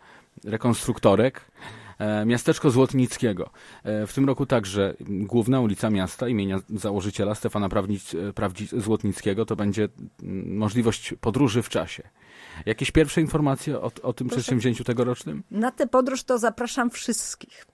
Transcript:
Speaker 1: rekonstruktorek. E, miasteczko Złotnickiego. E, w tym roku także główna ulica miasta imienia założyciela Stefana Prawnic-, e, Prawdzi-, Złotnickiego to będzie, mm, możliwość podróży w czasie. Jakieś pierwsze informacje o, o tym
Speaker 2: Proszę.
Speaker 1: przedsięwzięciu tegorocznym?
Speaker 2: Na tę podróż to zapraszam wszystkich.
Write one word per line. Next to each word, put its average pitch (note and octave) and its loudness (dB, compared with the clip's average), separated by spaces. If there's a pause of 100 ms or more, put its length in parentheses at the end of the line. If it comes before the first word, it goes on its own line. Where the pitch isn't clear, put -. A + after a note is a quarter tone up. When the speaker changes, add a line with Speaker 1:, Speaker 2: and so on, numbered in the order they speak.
(440)
Speaker 1:
rekonstruktorek. A2 2 (580)
E, G#2+ 0
miasteczko B2 2
Złotnickiego. A#2+ 2 (340)
E, G#2+ -2
w - -14
tym C3+ 2
roku C#3 2
także G2 2
główna G#2 2
ulica A2 2
miasta G2+ 0
imienia G2 0 (100)
założyciela G#2 -2
Stefana G#2 -2
Prawnic-, G2 -4
e, G2 -8
Prawdzi-, G2+ -4
Złotnickiego G#2 0
to A2 -4
będzie, G#2 0 (360)
mm, F#2+ -6
możliwość G#2+ 0
podróży A#2+ 2
w - -8
czasie. - -4 (640)
Jakieś A2+ -2
pierwsze D#3 4
informacje D3 0
o, A#2 -4 (120)
o B2 -2
tym B2 -6
Speaker 2:
Proszę. A#2+ -2
Speaker 1:
przedsięwzięciu A#2+ 0
tegorocznym? B2 -2
Speaker 2:
Na A3+ 0
tę C#4 0
podróż C4 2
to B3+ 2
zapraszam A#3 -2
wszystkich. - -6